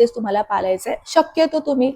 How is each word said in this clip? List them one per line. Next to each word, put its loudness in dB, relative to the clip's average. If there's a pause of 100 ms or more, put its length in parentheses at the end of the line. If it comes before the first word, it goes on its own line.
तेच 4
तुम्हाला -2
पाळायचे -2
आहे. -6
शक्यतो 0
तुम्ही 0